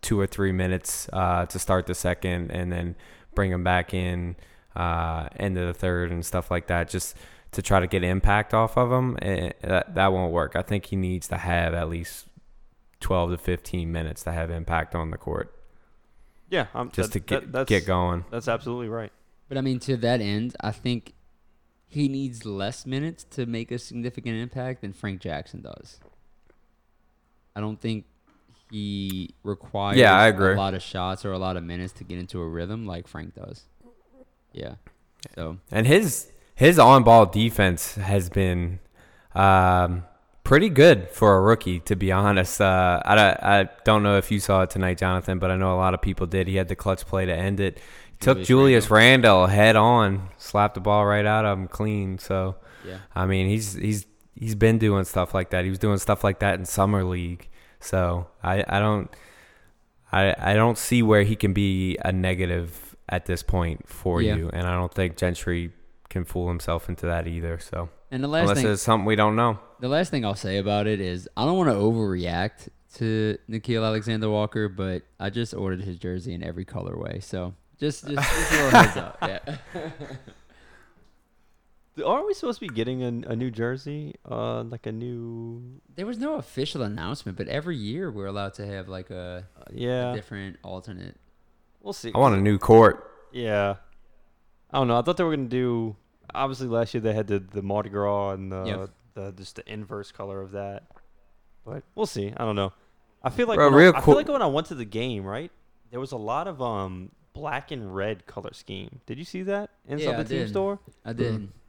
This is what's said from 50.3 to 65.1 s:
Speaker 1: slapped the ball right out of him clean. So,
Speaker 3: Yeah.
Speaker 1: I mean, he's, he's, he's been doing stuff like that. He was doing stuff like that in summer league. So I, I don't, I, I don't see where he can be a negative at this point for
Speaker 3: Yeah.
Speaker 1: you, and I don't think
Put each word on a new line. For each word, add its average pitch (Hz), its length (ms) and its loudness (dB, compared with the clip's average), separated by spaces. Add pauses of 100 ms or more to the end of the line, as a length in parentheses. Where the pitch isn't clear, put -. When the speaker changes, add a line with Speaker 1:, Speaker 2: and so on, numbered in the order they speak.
Speaker 1:
slapped 104 360 0
the 98 60 -6
ball 104 240 4
right 104 220 2
out 107 180 2
of 101 140 0
him 95 100 -6
clean. 101 500 -4
So, 95 380 -4 (300)
Speaker 3:
Yeah. 92 120 -14 (160)
Speaker 1:
I 90 120 -2
mean, 95 220 2
he's, 104 260 -2
he's, 104 320 -4 (280)
he's 110 200 -6
been 113 240 6
doing 101 260 4
stuff 90 300 -2
like 92 160 0
that. 90 140 0
He 95 60 -2
was 95 80 -4
doing 101 200 2
stuff - 260 0
like 98 160 2
that 98 180 0
in 95 60 -8
summer 98 400 2
league. 90 440 -6 (320)
So 87 480 -2 (140)
I, 95 260 0
I 98 100 0
don't, 104 320 0 (1000)
I, 95 260 4
I 101 160 0
don't 110 240 4
see 123 240 2
where 107 220 6
he 107 100 0
can 101 180 0
be 95 520 0
a 92 80 0
negative 90 840 -4 (140)
at 90 180 -6
this 90 160 -4
point 85 460 -2
for - 340 -2
Speaker 3:
Yeah. 107 140 2
Speaker 1:
you, 85 160 -4
and 90 160 -4
I 90 60 -2
don't 90 200 -4
think 90 220 -2